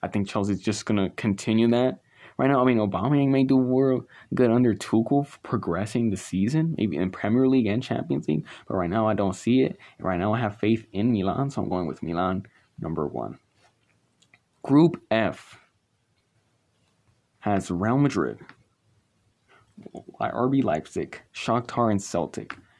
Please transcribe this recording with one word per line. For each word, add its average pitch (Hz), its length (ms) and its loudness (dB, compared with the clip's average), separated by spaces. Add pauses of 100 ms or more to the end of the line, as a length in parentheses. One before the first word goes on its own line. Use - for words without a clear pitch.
I 90 60 -4
think 101 180 -4
Chelsea's 101 340 -2
just - 260 -4
gonna 98 240 0
continue 110 580 0
that. 123 320 0 (360)
Right 135 140 2
now, 135 100 4
I 127 40 4
mean, 123 140 4
Aubameyang 110 500 2
may 135 160 4
do 131 120 4
world 127 500 2 (280)
good 123 160 4
under 120 240 4
Tuchel 117 500 0
for - 200 -16
progressing 110 640 -2
the 95 60 -2
season, 147 600 0
maybe 90 200 0
in 92 160 -2
Premier 117 340 2
League 131 220 2
and 110 120 0
Champions 139 460 -4
League, 156 180 -2 (220)
but - 80 -6
right 87 160 -2
now 110 160 2
I 107 80 2
don't 98 220 0
see 127 260 2
it. - 160 -2 (200)
And - 100 -6
right 90 100 0
now 104 160 0
I 120 60 0
have 104 180 -4
faith 113 340 0
in 107 200 0
Milan, 113 380 0
so 113 120 -6
I'm - 60 -4
going 90 180 -2
with - 160 -8
Milan, 92 460 -2 (320)
number 80 260 -4
one. 60 320 -8 (1300)
Group 160 360 4 (120)
F - 480 -4 (1800)
has 98 320 -2
Real 107 280 0
Madrid, 87 420 0 (1800)
Le-, - 120 -4
R 123 180 0
B 135 140 2
Leipzig, 80 580 -4 (120)
Shakhtar, 120 600 0
and 98 100 0
Celtic. - 540 -6 (220)